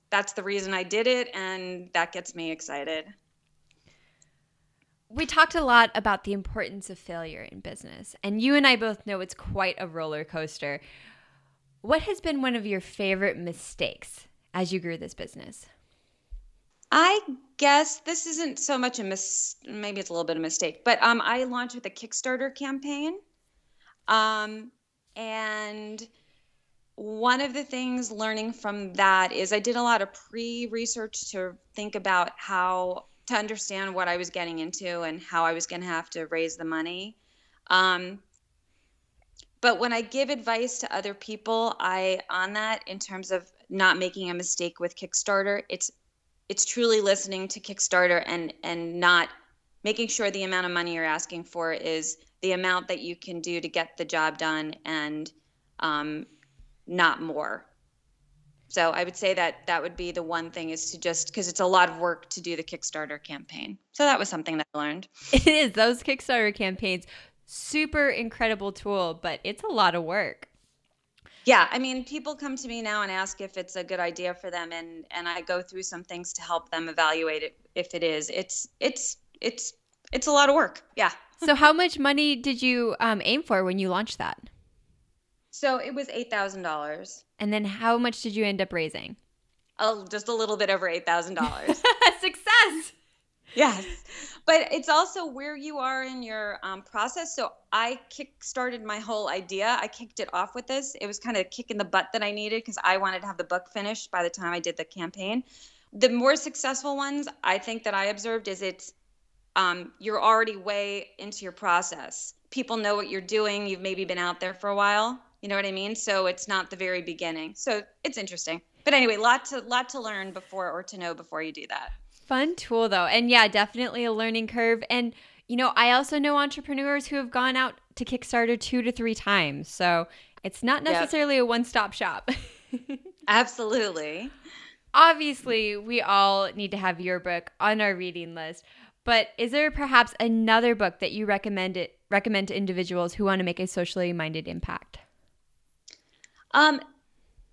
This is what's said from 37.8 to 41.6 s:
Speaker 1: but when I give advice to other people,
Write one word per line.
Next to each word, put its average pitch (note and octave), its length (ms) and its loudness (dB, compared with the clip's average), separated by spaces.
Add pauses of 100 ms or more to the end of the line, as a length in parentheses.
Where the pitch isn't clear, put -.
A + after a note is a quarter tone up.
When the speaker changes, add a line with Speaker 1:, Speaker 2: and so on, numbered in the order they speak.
Speaker 1:
but A#3+ 180 4
when A#3+ 120 0
I A#3 100 0
give B3+ 280 -2
advice A#3 500 -4
to - 160 -6
other G3+ 200 -6
people, A3+ 640 -2